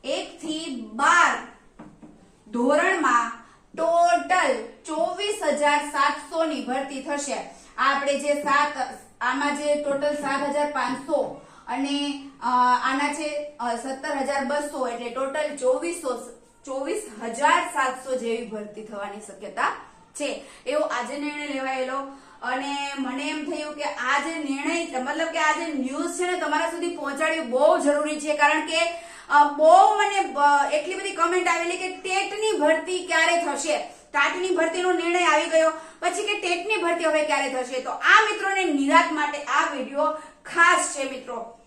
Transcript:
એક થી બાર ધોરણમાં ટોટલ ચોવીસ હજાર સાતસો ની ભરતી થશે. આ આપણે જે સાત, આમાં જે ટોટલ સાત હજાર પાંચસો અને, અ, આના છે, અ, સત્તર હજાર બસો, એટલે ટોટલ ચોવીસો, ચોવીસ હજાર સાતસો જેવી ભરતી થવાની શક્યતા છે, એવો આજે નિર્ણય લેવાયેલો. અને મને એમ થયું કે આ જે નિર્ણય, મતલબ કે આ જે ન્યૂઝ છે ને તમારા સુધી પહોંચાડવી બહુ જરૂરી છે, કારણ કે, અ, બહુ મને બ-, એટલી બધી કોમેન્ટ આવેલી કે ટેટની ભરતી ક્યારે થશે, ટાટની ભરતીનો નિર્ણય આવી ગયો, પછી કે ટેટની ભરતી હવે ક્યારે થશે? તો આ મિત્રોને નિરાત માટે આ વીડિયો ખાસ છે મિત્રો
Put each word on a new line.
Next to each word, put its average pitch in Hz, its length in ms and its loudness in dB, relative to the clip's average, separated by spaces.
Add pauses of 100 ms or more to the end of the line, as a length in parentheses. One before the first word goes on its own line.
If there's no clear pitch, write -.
એક 330 340 -6
થી 302 540 -8
બાર 311 540 4 (1040)
ધોરણમાં 269 800 2 (440)
ટોટલ 339 920 2 (180)
ચોવીસ 359 560 -2
હજાર 294 360 2
સાતસો 294 640 0
ની 262 200 -4
ભરતી 269 380 -4
થશે. 285 340 -4 (420)
આ 277 180 4
આપણે 277 220 0
જે 285 160 0
સાત, 294 640 0 (220)
આમાં 277 360 0
જે 294 280 0
ટોટલ 285 300 0
સાત 285 340 -2
હજાર 294 240 0
પાંચસો 262 680 -2 (260)
અને, 285 640 -2 (120)
અ, - 60 0 (340)
આના 277 300 0
છે, 302 480 -6
અ, 240 160 -2
સત્તર 269 400 -6
હજાર 269 280 -2
બસો, 269 440 -2
એટલે 233 220 -6
ટોટલ 285 460 -2
ચોવીસો, 262 760 -2 (320)
ચોવીસ 285 380 -4 (200)
હજાર 285 500 2
સાતસો 262 440 -2
જેવી 226 300 -4
ભરતી 208 360 -12
થવાની 202 380 -12
શક્યતા 202 520 -6 (440)
છે, - 280 -6 (220)
એવો 302 160 0
આજે 247 360 -4
નિર્ણય 294 280 -6
લેવાયેલો. 269 520 -4 (440)
અને 269 340 -4 (220)
મને 269 300 -4
એમ 311 220 -6
થયું 302 240 -6
કે 294 80 -8
આ 277 360 -2
જે 320 200 -4
નિર્ણય, 285 600 -4
મતલબ 302 300 -2
કે 320 100 -4
આ 311 140 2
જે 320 200 -4
ન્યૂઝ 285 480 -4
છે 359 100 0
ને 349 100 -2
તમારા 311 300 0
સુધી 339 260 -6
પહોંચાડવી 302 440 -2
બહુ 285 380 4
જરૂરી 302 420 0
છે, 294 160 -2
કારણ 302 300 4
કે, 330 140 0 (500)
અ, 294 140 8 (120)
બહુ 381 420 10
મને 403 220 2
બ-, 285 540 4
એટલી 330 200 -2
બધી 381 220 -4
કોમેન્ટ 339 320 2
આવેલી 339 280 0
કે 370 120 -6
ટેટની 392 720 -2
ભરતી 320 460 2
ક્યારે 339 380 2
થશે, 294 340 -2 (340)
ટાટની 359 440 0
ભરતીનો 359 360 0
નિર્ણય 339 320 0
આવી 311 220 2
ગયો, 320 260 4 (280)
પછી 359 260 -2
કે 415 140 -2
ટેટની 370 360 -2
ભરતી 339 280 0
હવે 302 180 2
ક્યારે 294 300 0
થશે? 254 280 -4
તો 254 100 -8
આ 370 320 6 (100)
મિત્રોને 392 320 0
નિરાત 302 480 4
માટે 294 300 -2
આ 294 300 0
વીડિયો 277 340 -2 (380)
ખાસ - 520 4
છે 277 140 -4
મિત્રો 240 440 -10 (120)